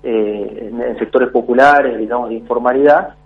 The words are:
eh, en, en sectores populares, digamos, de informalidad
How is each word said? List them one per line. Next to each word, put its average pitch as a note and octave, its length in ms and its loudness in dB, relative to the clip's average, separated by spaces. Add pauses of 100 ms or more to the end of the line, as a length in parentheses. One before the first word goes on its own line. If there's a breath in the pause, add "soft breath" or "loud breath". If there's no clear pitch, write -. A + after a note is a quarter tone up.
eh, G#2+ 680 -4
en, A#2+ 100 -8
en A#2+ 160 -6
sectores B2 340 0
populares, B2 680 2
digamos, A#2 300 -4
de A2+ 60 -6
informalidad C3 800 2 (100)